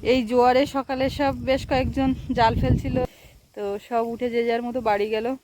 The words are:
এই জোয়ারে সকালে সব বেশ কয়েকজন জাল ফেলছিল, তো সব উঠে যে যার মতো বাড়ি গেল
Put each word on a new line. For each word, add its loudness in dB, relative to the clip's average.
এই 4
জোয়ারে 4
সকালে -4
সব 0
বেশ 2
কয়েকজন 0
জাল 4
ফেলছিল, 0
তো -10
সব 0
উঠে -6
যে 0
যার 0
মতো -4
বাড়ি 0
গেল -2